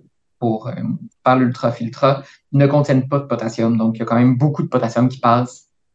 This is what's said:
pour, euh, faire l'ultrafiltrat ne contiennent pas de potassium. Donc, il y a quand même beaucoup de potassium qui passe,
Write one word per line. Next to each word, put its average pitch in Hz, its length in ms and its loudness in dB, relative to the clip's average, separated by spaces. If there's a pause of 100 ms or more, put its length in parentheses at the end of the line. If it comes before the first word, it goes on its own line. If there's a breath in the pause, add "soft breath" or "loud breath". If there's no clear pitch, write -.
(420)
pour, 113 260 -4
euh, 120 60 -8 (520)
faire 131 120 4
l'ultrafiltrat 120 840 -2 (280 loud breath)
ne 139 160 4
contiennent 139 400 2
pas 143 120 -2
de 135 60 -6
potassium. 117 520 -2
Donc, 113 180 0
il - 40 -14
y - 20 -6
a 117 40 -4
quand 117 140 0
même 127 180 4
beaucoup 147 260 0
de 170 40 -4
potassium 120 400 0
qui 123 140 -4
passe, 123 480 0 (240)